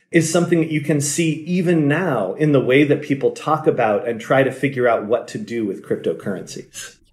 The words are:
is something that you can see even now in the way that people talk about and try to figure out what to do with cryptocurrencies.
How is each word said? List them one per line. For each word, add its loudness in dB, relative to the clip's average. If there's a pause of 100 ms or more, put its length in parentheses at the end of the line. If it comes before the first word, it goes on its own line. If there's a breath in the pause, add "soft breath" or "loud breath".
(120)
is 2
something 2
that -2
you -2
can 0
see -2
even 0
now 0
in 2
the 6
way 6
that 2
people 0
talk -2
about 2
and -4
try 2
to 0
figure 0
out 2
what -2
to -10
do -6
with -6
cryptocurrencies. -8 (180)